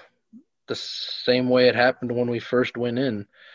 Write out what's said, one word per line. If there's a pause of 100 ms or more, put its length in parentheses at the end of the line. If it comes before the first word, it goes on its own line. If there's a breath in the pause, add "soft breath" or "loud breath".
(680 loud breath)
the
same
way
it
happened
when
we
first
went
in. (280 soft breath)